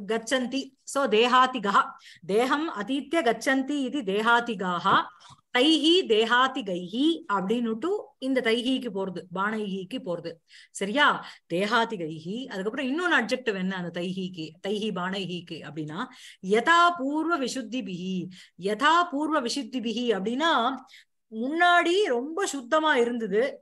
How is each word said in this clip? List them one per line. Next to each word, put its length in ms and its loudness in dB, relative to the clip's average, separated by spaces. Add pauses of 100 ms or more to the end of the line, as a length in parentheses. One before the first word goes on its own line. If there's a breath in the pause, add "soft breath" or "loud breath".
கச்சந்தி. 680 -2 (120)
So, 240 0
தேகாதிகா, 760 4 (420 soft breath)
தேகம் 480 2
அதீத்ய 480 -2
கச்சந்தி 600 0
இது 180 -2
தேகாதிகாஹ, 840 2 (720 soft breath)
தைஹி 360 4 (140)
தேகாதிகைஹி 1160 2 (100)
அப்படின்னுட்டு 560 -2 (300)
இந்த 220 0
தைஹிக்கு 520 0
போறது, 280 -6 (120)
பாணைஹிக்கு 680 -4
போறது. 320 -8 (400 soft breath)
சரியா? 540 0 (280 loud breath)
தேகாதிகைஹி. 960 -2
அதுக்கப்புறம் 400 -6
இன்னொன்னு 300 0
அட்ஜெக்டிவ் 380 -2
என்ன 200 -2
அந்த 260 -6
தைஹிக்கு, 500 -6 (160)
தைஹி 240 -2
பாணைஹிக்கு 680 -6
அப்படின்னா, 380 -8 (440 loud breath)
யதா 540 4
பூர்வ 420 -2
விசுத்திபிஹி. 880 -6 (320 loud breath)
யதா 520 2
பூர்வ 300 0
விசுத்திபிஹி 720 -4
அப்படின்னா, 400 0 (800 soft breath)
முன்னாடி 720 2
ரொம்ப 400 -2
சுத்தமா 500 2
இருந்தது, 680 0